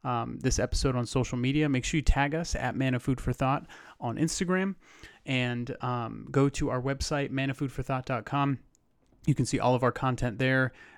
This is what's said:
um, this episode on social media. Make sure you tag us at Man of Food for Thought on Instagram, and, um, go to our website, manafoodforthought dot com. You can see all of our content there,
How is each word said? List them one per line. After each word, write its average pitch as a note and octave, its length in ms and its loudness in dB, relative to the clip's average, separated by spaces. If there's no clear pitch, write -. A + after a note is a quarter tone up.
um, A#2+ 340 -2
this C3 180 0
episode C3 380 0
on A#2+ 100 0
social B2+ 320 -2
media. C#3 300 2
Make B2+ 160 0
sure - 140 0
you D3 40 2
tag C#3+ 320 4
us E3 220 -4
at B2 220 -2
Man C3 180 2
of A#2+ 80 -2
Food C3 160 0
for B2 140 -2
Thought C3+ 320 0
on A#2 160 -4
Instagram, F#3 600 0
and, B2 580 -2
um, A#2 480 -4
go C#3 160 6
to C#3 220 0
our B2+ 120 0
website, C#3 480 -2
manafoodforthought C3+ 760 -2
dot C3 180 -2
com. C#3 360 0
You D3 100 4
can B2+ 100 2
see - 140 0
all B2 160 4
of B2 80 2
our A#2+ 80 4
content B2 480 -2
there, C3 320 2